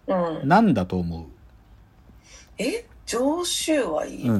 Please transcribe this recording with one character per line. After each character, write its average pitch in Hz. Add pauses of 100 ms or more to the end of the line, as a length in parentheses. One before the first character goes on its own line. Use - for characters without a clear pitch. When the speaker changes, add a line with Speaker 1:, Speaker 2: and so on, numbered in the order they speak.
Speaker 1:
う 170
ん。 135
Speaker 2:
な 190
ん 196
だ 92
と 90
思 85
う？ - (1400)
Speaker 1:
え？ 349 (220)
贈 294
収 311
賄？ -
Speaker 2:
う 117